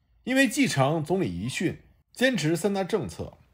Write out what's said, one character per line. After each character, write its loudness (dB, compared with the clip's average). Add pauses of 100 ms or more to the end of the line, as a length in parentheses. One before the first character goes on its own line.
(240)
因 -4
为 6
继 0
承 2
总 -2
理 -2
遗 -6
训， -2 (360)
坚 2
持 0
三 0
大 -2
政 -2
策 -10 (160)